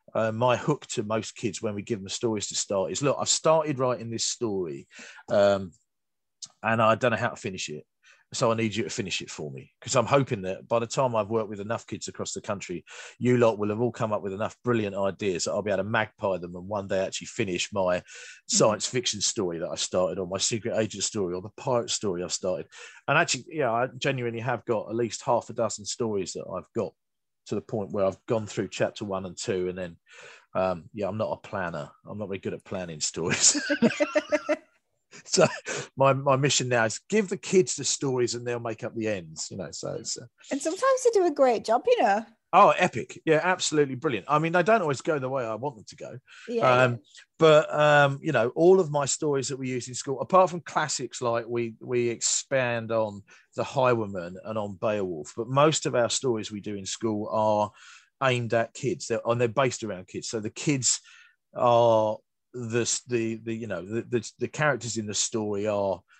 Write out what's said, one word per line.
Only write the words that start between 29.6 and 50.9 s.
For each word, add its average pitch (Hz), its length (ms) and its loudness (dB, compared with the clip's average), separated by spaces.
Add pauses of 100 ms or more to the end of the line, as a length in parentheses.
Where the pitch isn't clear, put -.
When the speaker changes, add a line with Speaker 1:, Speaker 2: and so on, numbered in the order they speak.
Speaker 1:
and 90 80 -8
then, 87 200 -10 (580)
um, 92 380 -2
yeah, 101 160 -4
I'm 98 80 -6
not 95 160 -2
a - 40 -4 (100)
planner. 85 440 -6 (180)
I'm 98 80 -12
not 104 120 -8
very 95 100 -8
good 101 140 -6
at 82 120 -12
planning 87 360 -8
stories. - 560 2 (120)
<laughs> 294 120 0
Speaker 2:
<laughs> - 1400 -2
Speaker 1:
So - 200 4 (500)
my, 135 180 6
my 135 220 2
mission 131 340 2
now 117 160 4
is 110 220 -2
give 202 220 2
the 196 80 -4
kids - 380 2
the 143 80 -6
stories 127 520 0
and 120 120 -10
they'll 120 120 -2
make 117 240 -8
up 110 120 -8
the 110 120 -2
ends, 85 440 -6
you 110 60 -12
know, 80 140 -6
so 92 220 -8
it's, - 240 -8
uh, - 80 -14 (260)
Speaker 2:
And 277 100 -4
sometimes 508 420 0
they 480 80 4
do 392 140 4
a 349 60 2
great 262 320 4
job, 233 240 2
you 480 140 4
know. 220 240 2 (260)
Speaker 1:
Oh, 185 200 10
epic! - 540 0
Yeah, 156 180 6
absolutely 151 520 2
brilliant. 123 340 -2
I 147 100 6
mean, 165 140 0
they 180 100 6
don't 214 180 4
always 143 200 0
go 156 180 0
the 131 100 -4
way 131 160 -2
I 110 100 -4
want 135 200 -6
them 202 120 -20
to - 80 -18
go. - 240 -14 (280)
Speaker 2:
Yeah, 226 180 0
Speaker 1:
Um, 127 260 6
Speaker 2:
yeah. 120 60 -4 (420)
Speaker 1:
but, 156 340 8
um, 147 480 6
you 156 100 -2
know, 120 240 4
all 185 240 8
of 156 120 0
my 143 140 0
stories 139 440 0
that 135 80 -8
we 131 120 -6
use 127 180 -4
in 127 80 -12
school, 131 260 -6
apart 180 280 6
from 170 120 -8
classics - 600 -4